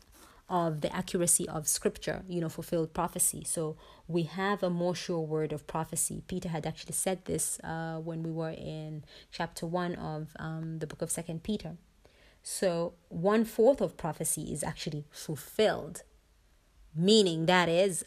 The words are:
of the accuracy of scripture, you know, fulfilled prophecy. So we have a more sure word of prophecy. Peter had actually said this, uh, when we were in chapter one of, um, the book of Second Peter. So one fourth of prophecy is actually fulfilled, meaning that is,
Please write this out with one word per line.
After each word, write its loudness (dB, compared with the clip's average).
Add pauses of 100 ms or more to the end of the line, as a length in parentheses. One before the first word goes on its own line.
(480)
of 2
the -2
accuracy 2
of -4
scripture, 0
you -2
know, 0
fulfilled -2
prophecy. 0
So -4 (320)
we 2
have -2
a 2
more 0
sure -2
word -2
of -8
prophecy. -4
Peter -6
had -2
actually -8
said -2
this, -2
uh, -6
when -6
we -4
were -4
in -8 (260)
chapter -6
one -2
of, -8
um, -6
the -6
book -10
of -4
Second -6
Peter. -4 (680)
So 0 (160)
one 4
fourth 6
of 0
prophecy -4
is -4
actually -6
fulfilled, 0 (920)
meaning 6
that 6
is, 4